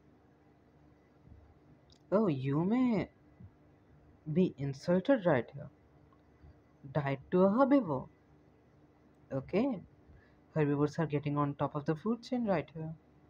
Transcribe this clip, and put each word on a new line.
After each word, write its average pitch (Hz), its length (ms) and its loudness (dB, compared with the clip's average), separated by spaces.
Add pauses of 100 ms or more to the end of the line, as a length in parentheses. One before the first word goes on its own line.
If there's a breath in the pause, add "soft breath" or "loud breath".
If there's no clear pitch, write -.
(2000)
Oh, 208 160 4
you 139 360 0
may 226 460 2 (1200)
be 175 260 2
insulted 180 680 0
right 139 280 2
here. - 160 -16 (1200)
Died 139 260 -2 (120)
to 185 140 4
a 196 40 4
herbivore. 240 580 2 (1300)
Okay. 185 480 -2 (720 soft breath)
Herbivores 147 440 2
are 160 80 0
getting 143 300 -2
on 143 180 0
top 143 200 -4
of 143 100 -6
the 160 100 0
food 226 280 -4
chain 247 220 -4
right 175 280 0
here. 160 200 -8 (360)